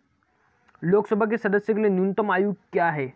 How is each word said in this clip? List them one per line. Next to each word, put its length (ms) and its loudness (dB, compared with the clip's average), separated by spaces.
लोकसभा 420 2
के 120 -4
सदस्य 360 0
के 80 0
लिए 80 2
न्यूनतम 420 0
आयु 220 0
क्या 360 -2
है? 260 -4